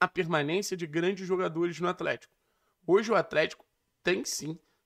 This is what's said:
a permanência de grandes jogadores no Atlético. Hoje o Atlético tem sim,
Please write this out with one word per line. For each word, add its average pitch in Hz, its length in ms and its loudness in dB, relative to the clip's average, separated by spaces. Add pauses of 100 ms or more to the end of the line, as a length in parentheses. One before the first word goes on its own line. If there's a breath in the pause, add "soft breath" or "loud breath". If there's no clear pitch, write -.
a - 80 4
permanência 165 680 -2
de 170 120 -6
grandes 180 400 -2
jogadores 175 520 -2
no 175 80 -2
Atlético. 165 460 -4 (540)
Hoje 214 260 4
o - 20 6
Atlético - 520 0 (360)
tem 185 220 2
sim, 156 340 -6 (280)